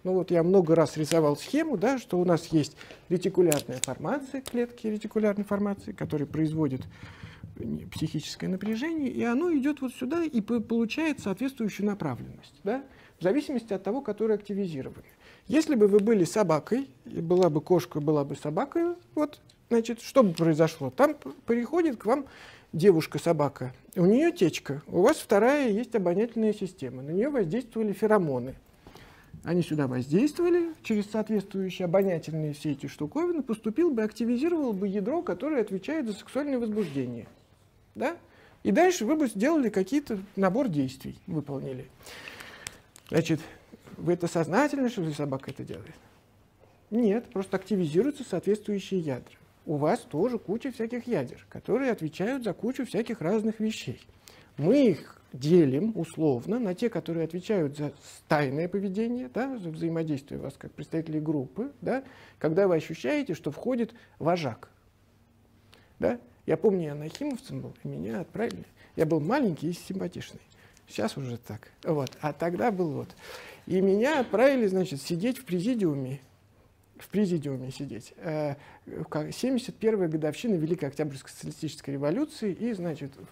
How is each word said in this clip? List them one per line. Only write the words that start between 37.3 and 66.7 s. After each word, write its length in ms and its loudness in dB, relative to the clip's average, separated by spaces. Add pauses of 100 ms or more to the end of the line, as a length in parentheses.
Да? 220 -4 (460)
И 80 0
дальше 340 6
вы 100 2
бы 120 2
сделали 420 2
какие-то 500 -2 (160)
набор 320 2
действий, 580 -4
выполнили. 600 -6 (1200)
Значит, 300 2 (580)
вы 160 0
это 140 -2
сознательно, 600 2
что 120 -6
ли, 120 -2
собака 380 -6
это 120 -10
делает? 320 -14 (960)
Нет, 400 2
просто 260 -4
активизируются 640 0
соответствующие 760 -2
ядра. 340 -6 (320)
У 100 -2
вас 240 2
тоже 400 -2
куча 320 -6
всяких 340 -6
ядер, 440 -4
которые 420 -2
отвечают 520 -4
за 100 -2
кучу 320 -4
всяких 360 -4
разных 380 0
вещей. 400 -4 (580)
Мы 300 6
их 340 -2 (100)
делим 640 4
условно 640 0
на 140 -2
те, 160 -2
которые 360 -4
отвечают 520 -2
за 160 -4 (340)
тайное 400 2
поведение, 640 -4
да, 260 -4
за 120 -8
взаимодействие 680 -4
вас 180 -10
как 140 -16
представителей 480 -6
группы, 520 -4 (100)
да, 220 -2 (360)
когда 280 2
вы 80 4
ощущаете, 600 -2
что 160 -6
входит 420 -2 (240)
вожак. 520 -2 (1300)
Да? 200 0 (300)
Я 80 2
помню, 280 2